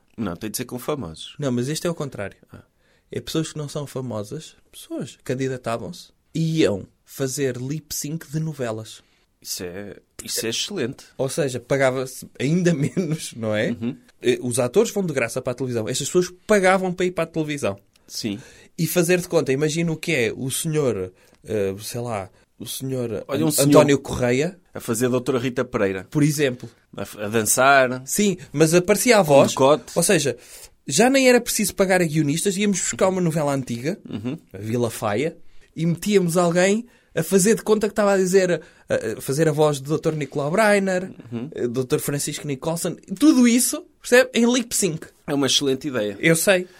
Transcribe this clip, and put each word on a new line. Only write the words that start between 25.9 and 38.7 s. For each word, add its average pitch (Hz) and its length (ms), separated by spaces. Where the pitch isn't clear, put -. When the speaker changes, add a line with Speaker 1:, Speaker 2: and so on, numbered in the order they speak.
Speaker 2:
Por 151 120
exemplo. 139 480
Speaker 1:
A - 60
f-, - 180
a 104 80
dançar. 127 800
Speaker 2:
Sim, 202 320
mas 156 220
aparecia 208 420
a - 20
Speaker 1:
Com 151 140
Speaker 2:
voz. 139 180
Speaker 1:
decote. 143 340
Speaker 2:
Ou 170 80
seja, 147 340
já 196 220
nem 269 180
era 240 140
preciso 214 320
pagar 190 280
a 175 40
guionistas. 160 500
Íamos 208 240
buscar - 300
uma 185 120
novela 151 320
antiga, 131 540
Speaker 1:
Uhum. 120 300
Speaker 2:
a 95 60
Vila 113 320
Faia, 120 440
e 160 100
metíamos 175 520
alguém 180 480
a 160 80
fazer 196 320
de 196 80
conta 214 240
que 202 40
estava 202 220
a 196 40
dizer, 185 440